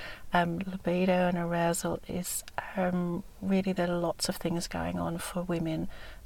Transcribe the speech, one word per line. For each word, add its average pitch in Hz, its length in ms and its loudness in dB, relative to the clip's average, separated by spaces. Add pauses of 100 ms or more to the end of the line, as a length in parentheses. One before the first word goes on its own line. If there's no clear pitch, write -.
(340)
um, 175 260 4
libido 180 680 2
and 180 100 2
arousal 170 720 2
is, - 360 -4 (320)
um, 180 480 0 (180)
really 190 320 2
there 180 160 2
are 175 100 2
lots 170 300 0
of - 80 -4
things 170 300 0
going 175 320 -2
on 170 180 0
for 175 260 -4
women 165 440 0 (380)